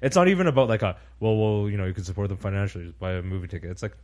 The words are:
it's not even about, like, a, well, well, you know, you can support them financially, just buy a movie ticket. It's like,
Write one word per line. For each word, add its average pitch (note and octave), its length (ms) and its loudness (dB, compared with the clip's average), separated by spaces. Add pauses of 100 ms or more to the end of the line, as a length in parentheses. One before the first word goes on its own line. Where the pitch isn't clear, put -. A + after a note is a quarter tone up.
it's C3+ 160 2
not F3+ 100 6
even F#3 200 4
about, C3 200 4
like, A2 140 2
a, F#2+ 160 -2 (240)
well, A2 160 4
well, G#2+ 320 2
you G2+ 80 -2
know, G2 80 -2
you F#2 80 -2
can F#2+ 100 -8
support F#2+ 240 -4
them F#2+ 100 -4
financially, G2 480 -4
just E2+ 140 -14
buy F#2 140 -4
a F2+ 80 -4
movie F#2 260 -6
ticket. E2 240 -10
It's F2 100 -10
like, A2 220 -8